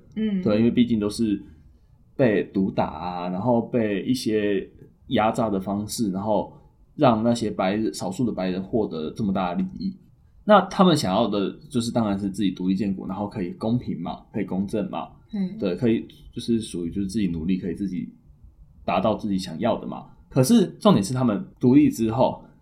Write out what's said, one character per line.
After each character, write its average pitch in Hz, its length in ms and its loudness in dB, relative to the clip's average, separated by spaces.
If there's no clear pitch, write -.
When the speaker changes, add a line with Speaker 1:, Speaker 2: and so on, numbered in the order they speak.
Speaker 1:
嗯。 208 260 -2
Speaker 2:
对， 107 160 2
因 110 60 4
为 120 80 6
毕 117 160 4
竟 117 120 0
都 104 80 0
是 104 320 0
被 104 300 4
毒 95 260 0
打 - 140 0
啊， 87 440 -6
然 90 100 -4
后 117 220 2
被 107 420 0
一 127 100 0
些 104 540 0
压 113 240 2
榨 113 180 -2
的 98 100 0
方 104 280 -4
式， 104 240 -2
然 95 100 -4
后 104 300 -2
让 117 280 4
那 120 100 2
些 113 160 -2
白 95 240 0
人， 110 200 -2
少 - 180 -6
数 123 140 -2
的 104 60 -2
白 92 180 -4
人 90 120 -2
获 107 240 -2
得 80 260 -6
这 117 120 -6
么 98 100 0
大 95 160 -2
的 87 60 -6
利 95 120 -2
益。 - 200 -6
那 202 160 8
他 185 220 2
们 180 120 8
想 95 180 0
要 110 140 2
的 101 240 -2
就 123 100 -2
是 117 120 -4
当 117 160 0
然 98 120 -2
是 101 100 -2
自 95 140 -4
己 95 80 2
独 90 160 -4
立 95 80 4
建 98 180 -2
国， - 140 -8
然 92 80 -6
后 101 120 -4
可 107 140 -8
以 90 100 -4
公 113 280 -2
平 82 220 -6
嘛， 85 180 -8
可 113 80 -4
以 95 40 -2
公 92 220 -4
正 101 220 -4
嘛。 - 180 -8
Speaker 1:
嗯。 190 240 -4
Speaker 2:
对， 90 180 -2
可 117 140 0
以 110 160 0
就 120 80 -8
是 113 180 0
属 87 260 -6
于 85 60 -6
就 95 100 -4
是 98 60 -4
自 110 120 -4
己 101 80 0
努 82 180 -4
力， 95 120 0
可 90 140 -6
以 - 20 -6
自 95 140 -6
己 90 220 -6
达 87 140 0
到 104 160 2
自 107 140 -8
己 98 80 0
想 90 220 -6
要 104 180 0
的 60 100 -10
嘛。 65 180 -12
可 131 140 4
是 220 220 6
重 202 140 6
点 110 100 4
是 127 100 -4
他 127 100 0
们 98 220 0
独 127 160 6
立 143 140 8
之 110 220 0
后， 110 320 0